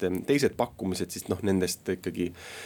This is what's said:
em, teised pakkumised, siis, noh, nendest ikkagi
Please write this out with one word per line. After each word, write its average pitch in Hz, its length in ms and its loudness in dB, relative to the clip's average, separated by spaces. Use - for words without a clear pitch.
em, 92 180 0
teised 139 340 4
pakkumised, 95 540 -2
siis, - 200 -8
noh, 92 120 0
nendest 95 480 2
ikkagi 90 380 -2